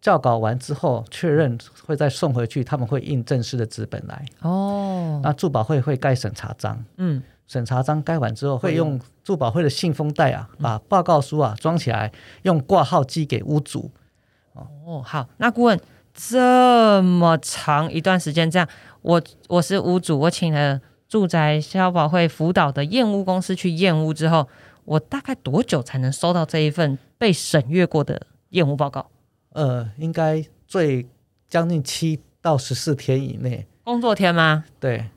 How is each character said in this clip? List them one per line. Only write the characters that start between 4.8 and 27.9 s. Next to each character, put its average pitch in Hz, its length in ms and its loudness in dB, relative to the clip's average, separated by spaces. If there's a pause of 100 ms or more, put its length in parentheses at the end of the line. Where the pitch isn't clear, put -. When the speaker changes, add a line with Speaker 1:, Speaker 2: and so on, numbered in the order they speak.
Speaker 1:
那 147 100 0
住 - 180 -2
保 123 120 0
会 143 180 0
会 135 160 -2
盖 135 180 0
审 120 200 -4
查 - 220 -12
章。 107 280 -8 (120)
Speaker 2:
嗯。 160 260 -2 (240)
Speaker 1:
审 123 180 -6
查 127 180 -2
章 151 200 -2
盖 165 160 -2
完 113 160 -2
之 139 120 -6
后， 135 120 -2
会 156 160 -2
用 160 160 0
Speaker 2:
会 139 60 -4
用。 127 40 -6 (240)
Speaker 1:
住 196 120 -2
保 131 140 0
会 170 120 0
的 - 60 2
信 165 240 -2
封 151 220 -2
袋 143 180 2
啊， 107 160 -8 (100)
Speaker 2:
嗯。 - 40 -6
Speaker 1:
把 117 160 -2 (100)
报 185 140 4
告 160 180 4
书 147 180 -4
啊 123 200 0
装 165 180 0
起 131 140 -2
来， 107 200 -2 (320)
用 180 180 2
挂 165 240 4
号 156 180 2
寄 147 240 -4
给 127 160 -2
屋 151 180 0
主。 - 300 -10 (640)
Speaker 2:
哦， 151 500 -14
好。 131 240 -8 (100)
那 233 120 2
顾 226 120 -2
问， 226 160 4 (360)
这 247 880 6
么 175 360 4
长 - 540 -2
一 165 80 -2
段 185 180 2
时 160 140 -4
间 160 180 2
这 170 80 2
样， 165 100 0 (340)
我， 170 200 2 (260)
我 175 120 2
是 190 180 0
屋 180 220 2
主， 156 180 0
我 160 120 2
请 170 220 0
了 143 280 2 (280)
住 208 180 2
宅 151 340 2
消 185 300 0
保 165 180 2
会 170 200 4
辅 160 240 0
导 175 180 2
的 143 140 -2
验 220 260 0
屋 202 140 -2
公 185 160 0
司 185 140 -4
去 180 160 -2
验 165 340 2
屋 156 80 0
之 156 160 0
后， 160 180 2 (380)
我 156 160 0
大 277 200 -8
概 269 160 -6
多 151 260 -2
久 151 200 -2
才 131 160 -8
能 127 120 0
收 165 220 -2
到 175 120 2
这 160 160 -4
一 151 100 2
份 147 280 -2 (200)
被 220 140 4
审 151 360 0
阅 175 180 2
过 151 160 0